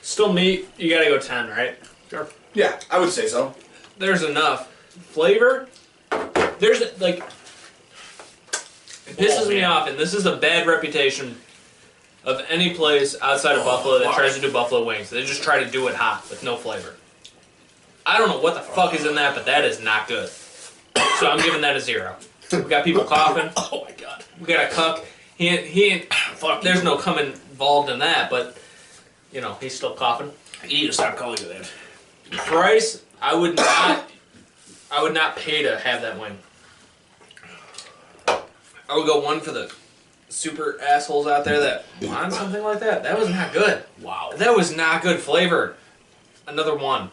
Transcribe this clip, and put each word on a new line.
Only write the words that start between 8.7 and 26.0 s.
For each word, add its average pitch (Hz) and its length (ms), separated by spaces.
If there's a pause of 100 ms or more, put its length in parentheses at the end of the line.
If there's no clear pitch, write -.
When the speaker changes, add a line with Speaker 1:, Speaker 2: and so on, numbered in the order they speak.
Speaker 1:
it - 100
pisses 208 280
Speaker 2:
Oh, 202 40
Speaker 1:
me 202 120
Speaker 2:
man. 175 100
Speaker 1:
off, 151 180
and - 80
this 175 160
is 196 120
a - 120
bad 165 300
reputation 143 720 (880)
of 131 240
any 170 240
place 147 480
outside 139 340
of 120 80
Speaker 2:
Oh, - 20
Speaker 1:
Buffalo 127 340
that 123 60
Speaker 2:
fuck. - 100
Speaker 1:
tries 135 200
to 135 60
do 135 100
buffalo 120 340
wings. 104 240
They 123 160
just 139 180
try 143 200
to 117 60
do 127 180
it 113 80
hot 113 340
with - 140
no 120 120
flavor. 101 400 (1080)
I 190 120
don't 220 120
know 175 100
what 165 140
the 156 80
fuck 175 320
is 151 120
in 151 100
that, 143 200
but 113 100
that 139 200
is - 160
not 107 260
good. 104 220 (880)
So 147 100
I'm 156 100
giving 160 220
that 143 140
a 131 60
zero. 104 340 (360)
We 180 100
got 143 240
people 175 180
coughing. 156 500
Speaker 2:
<laughs> - 40
Oh - 280
my - 60
God. - 320 (160)
Speaker 1:
We 165 60
got 165 260
a - 20
cuck. 160 300 (320)
He 175 140
ain't, 160 160
he 185 200
ain't, 185 280